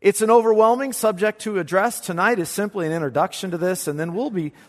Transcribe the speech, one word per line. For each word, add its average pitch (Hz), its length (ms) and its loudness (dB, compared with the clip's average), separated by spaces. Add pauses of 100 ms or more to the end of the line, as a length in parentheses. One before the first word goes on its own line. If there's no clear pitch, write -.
It's 196 200 2
an 220 80 2
overwhelming 226 640 4
subject 214 480 0
to 214 160 -4
address. 185 420 0
Tonight 190 380 0
is 165 100 -4
simply 202 380 -4
an 156 80 -2
introduction 165 560 -2
to 175 80 -4
this, 180 300 -2
and 147 120 -6
then 170 140 -6
we'll 254 160 -4
be 165 240 -4 (160)